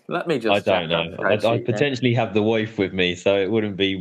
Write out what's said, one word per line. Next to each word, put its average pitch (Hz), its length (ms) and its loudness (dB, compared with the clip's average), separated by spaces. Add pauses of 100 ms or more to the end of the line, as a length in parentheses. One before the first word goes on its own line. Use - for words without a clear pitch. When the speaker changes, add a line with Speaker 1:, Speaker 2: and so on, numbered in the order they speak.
Speaker 1:
Let 170 220 -6
me 143 100 0
just 104 300 0
Speaker 2:
I - 100 4
don't 82 100 -6
Speaker 1:
check - 0 -
Speaker 2:
know. 82 280 -2
Speaker 1:
that - 80 -2
Speaker 2:
I, 98 80 4
I - 20 2
Speaker 1:
spreadsheet 107 200 2
here. - 100 -4
Speaker 2:
potentially 123 480 0
have 113 200 0
the 104 100 2
wife 110 340 0
with 92 160 0
me, 90 220 0
so 98 200 2
it 98 160 0
wouldn't 104 240 0
be 98 260 0